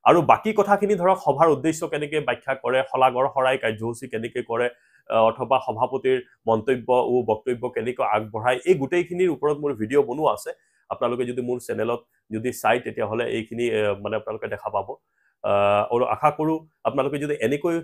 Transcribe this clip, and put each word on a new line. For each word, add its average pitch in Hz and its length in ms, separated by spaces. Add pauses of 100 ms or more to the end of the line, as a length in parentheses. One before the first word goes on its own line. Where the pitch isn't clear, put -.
আৰু 151 160
বাকী 180 320
কথাখিনি 202 420
ধৰক 185 220
সভাৰ 156 320
উদ্দেশ্য 156 380
কেনেকে 147 320
ব্যাখ্যা - 360
কৰে, 127 240 (120)
শলাগৰ 131 360
শৰাই 131 300
কাৰ্যসূচী 113 500
কেনেকে 117 360
কৰে, 117 240 (420)
আহ, 113 200
অথবা 120 360
সভাপতিৰ 127 520 (300)
মন্তব্য 113 420 (220)
ও - 20 (100)
বক্তব্য 113 460
কেনেকৈ 120 360
আগবঢ়ায়, 110 600
এই 180 100
গোটেইখিনিৰ 175 540
ওপৰত 147 280
মোৰ 147 160
ভিডিঅ' 117 300
বনোৱা 131 300
আছে। - 180 (380)
আপোনালোকে 120 360
যদি 123 160
মোৰ 123 180
চেনেলত 113 420 (300)
যদি 110 220
চাই, 117 260
তেতিয়াহ'লে 113 460
এইখিনি, 113 420
এ, 110 140 (200)
মানে 107 140
আপোনালোকে 107 320
দেখা 104 220
পাব। 98 180 (560)
আহ, 101 400 (100)
আৰু 120 120
আশা 117 240
কৰোঁ 156 280 (260)
আপোনালোকে 135 360
যদি 147 220
এনেকৈ 147 420